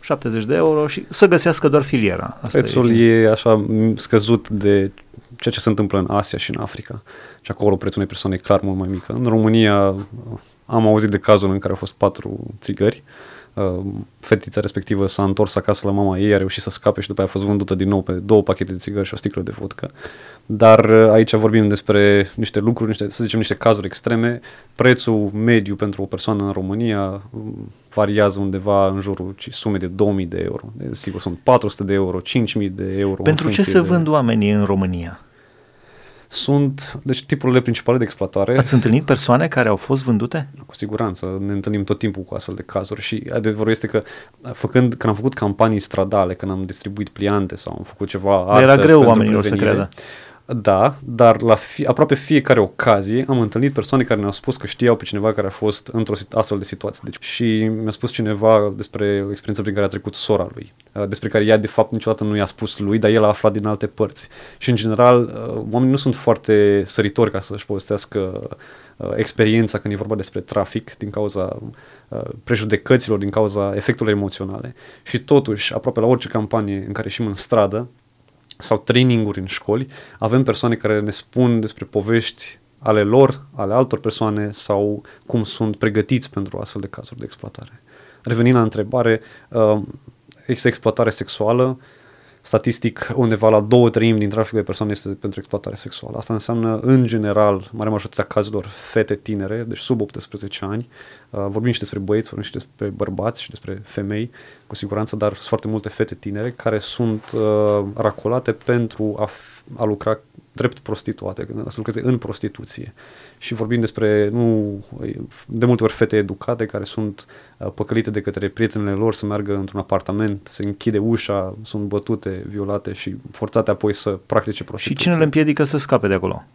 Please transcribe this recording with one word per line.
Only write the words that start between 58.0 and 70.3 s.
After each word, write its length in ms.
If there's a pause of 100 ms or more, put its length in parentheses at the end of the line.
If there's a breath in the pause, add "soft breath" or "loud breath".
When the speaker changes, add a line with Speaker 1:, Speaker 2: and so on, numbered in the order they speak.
Speaker 2:
cineva 640
despre 500
o 40
experiență 320
prin 120
care 120
a 20
trecut 260
sora 400
lui, 180 (220)
uh, 140
despre 200
care 160
ea, 120
de 100
fapt, 260
niciodată 320
nu 120
i-a 100
spus 320
lui, 200
dar 120
el 140
a 40
aflat 240
din 140
alte 200
părți. 420 (300 loud breath)
Și, 120
în 60
general, 460
uh, 480
oamenii 200
nu 60
sunt 180
foarte 720
săritori 440
ca 100
să-și 260
povestească, 840 (480 loud breath)
uh, 180
experiența 640
când 160
e 20
vorba 180
despre 260